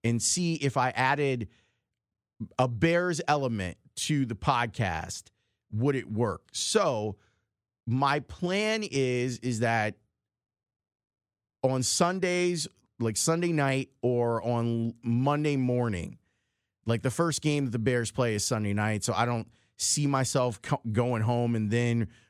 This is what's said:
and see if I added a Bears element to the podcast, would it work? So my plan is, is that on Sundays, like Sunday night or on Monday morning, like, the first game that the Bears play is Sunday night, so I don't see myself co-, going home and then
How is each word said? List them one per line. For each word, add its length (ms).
and 180
see 340
if 220
I 140
added 580
a 100
Bears 600
element 500
to 300
the 80
podcast, 920
would 220
it 160
work? 320
So 640
my 340
plan 600
is, 560
is 220
that 360
on 200
Sundays, 840
like 180
Sunday 360
night 380
or 400
on 600
Monday 540
morning, 640
like, 160
the 80
first 320
game 220
that 80
the 60
Bears 320
play 240
is 100
Sunday 280
night, 320
so 80
I 140
don't 200
see 300
myself 540
co-, 200
going 320
home 320
and 160
then 380